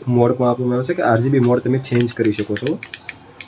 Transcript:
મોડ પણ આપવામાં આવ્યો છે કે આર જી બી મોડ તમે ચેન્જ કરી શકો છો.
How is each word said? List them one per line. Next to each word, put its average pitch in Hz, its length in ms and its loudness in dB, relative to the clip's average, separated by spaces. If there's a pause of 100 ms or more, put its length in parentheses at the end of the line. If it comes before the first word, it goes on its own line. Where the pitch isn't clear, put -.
મોડ 120 240 4
પણ 123 140 0
આપવામાં 123 280 0
આવ્યો 123 80 -2
છે 170 120 -4
કે 131 80 -2
આર 117 180 4
જી 123 80 0
બી 139 120 2
મોડ 120 180 4
તમે 123 200 0
ચેન્જ 120 340 0
કરી 110 200 0
શકો 104 220 -4
છો. 143 240 -2 (680)